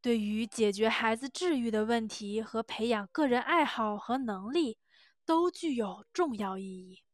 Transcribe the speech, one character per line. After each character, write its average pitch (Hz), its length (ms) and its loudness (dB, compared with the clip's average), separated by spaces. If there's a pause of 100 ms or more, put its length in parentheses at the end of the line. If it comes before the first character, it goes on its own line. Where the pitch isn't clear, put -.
对 233 180 2
于 214 260 0
解 214 240 2
决 208 200 2
孩 226 260 2
子 262 140 -8
治 339 280 0
愈 233 140 0
的 214 140 2
问 226 200 0
题 208 360 -6
和 220 200 -4
培 220 280 -4
养 208 180 0
个 302 180 2
人 240 160 4
爱 330 220 4
好 214 340 0
和 240 200 -2
能 214 340 -4
力 285 260 0 (480)
都 330 240 4
具 320 260 -2
有 202 360 -4
重 311 240 0
要 196 220 -4
意 190 80 -8
义。 185 380 -14 (100)